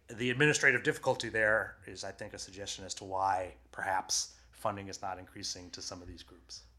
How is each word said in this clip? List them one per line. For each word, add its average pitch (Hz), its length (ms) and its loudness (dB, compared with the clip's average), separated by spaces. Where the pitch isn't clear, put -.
the 120 220 -2
administrative 131 540 6
difficulty 131 440 2
there 107 480 4
is, 95 180 -10
I 95 80 -8
think, 104 200 -12
a 95 60 -12
suggestion 95 460 -10
as 90 100 -8
to - 100 -10
why 95 500 0
perhaps - 600 -2
funding 101 360 -4
is 92 140 -10
not 92 160 -6
increasing 92 520 -10
to - 120 -12
some 92 180 -10
of 87 80 -14
these 90 140 -14
groups. - 400 -18